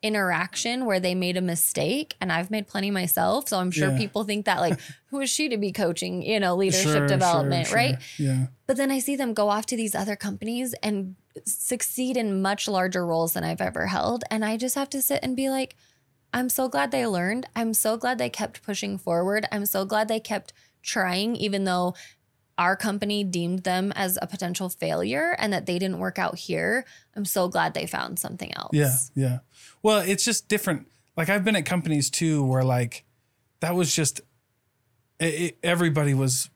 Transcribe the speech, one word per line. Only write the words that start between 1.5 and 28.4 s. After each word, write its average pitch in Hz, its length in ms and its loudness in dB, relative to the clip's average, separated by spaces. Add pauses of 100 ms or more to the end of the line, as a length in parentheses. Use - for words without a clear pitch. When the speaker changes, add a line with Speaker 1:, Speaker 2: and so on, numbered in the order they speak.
Speaker 1:
and 185 120 -2
I've 170 180 0
made 214 160 -4
plenty 196 240 -2
myself. 190 580 0
So 196 100 0
I'm 180 120 0
sure 151 200 2
Speaker 2:
Yeah. 131 80 2
Speaker 1:
people 123 260 -2
think 202 220 -2
that, 196 140 2
like, 160 180 2 (140)
Speaker 2:
<laughs> - 140 -20
Speaker 1:
"Who 277 140 -4
is 262 100 -2
she 302 180 0
to 240 80 0
be 202 160 0
coaching, 180 500 -2
you 214 180 0
know, 180 160 2
leadership 190 260 2
Speaker 2:
Sure, 156 140 4
sure, 147 100 4
Speaker 1:
development," 139 640 4
Speaker 2:
sure. 175 80 0
Speaker 1:
right? 175 200 2 (220)
Speaker 2:
Yeah. 131 280 2 (200)
Speaker 1:
But 269 100 2
then 269 140 2
I 269 80 0
see 277 180 -2
them 262 160 0
go 208 160 2
off 214 180 2
to 247 100 -2
these 220 180 -2
other 202 220 -2
companies 226 680 -6
and 196 320 -2 (320)
succeed - 680 -2
in 202 260 2
much 202 260 0
larger 185 380 2
roles 165 280 2
than 170 100 -2
I've 165 160 -2
ever 185 260 -2
held. 202 440 0
And 220 140 0
I 220 120 0
just 247 180 -2
have 277 160 -4
to 277 100 -4
sit 277 220 0
and 254 140 -2
be 269 120 0
like, 262 280 -2 (580)
"I'm 254 140 0
so 262 200 0
glad 269 220 0
they 262 160 2
learned. 202 480 0
I'm 226 180 0
so 220 240 2
glad 247 220 -2
they 247 120 0
kept - 340 -8
pushing 202 340 -4
forward. 185 540 0
I'm 202 140 -4
so 196 180 0
glad 214 240 0
they 226 120 0
kept - 320 -6 (300)
trying, 196 540 0
even 202 260 -2
though 180 320 0 (640)
our 180 180 4
company 208 480 -2
deemed 180 360 0
them 185 360 0
as 185 240 -2
a - 60 -4
potential 180 420 -4
failure 190 720 0
and 208 140 0
that 180 120 -2
they 180 140 0
didn't 185 200 -2
work 185 200 -4
out 180 200 -2
here. 180 460 -2 (320)
I'm 202 80 -4
so 180 240 0
glad 165 260 0
they 160 120 -4
found - 320 -6
something - 380 -8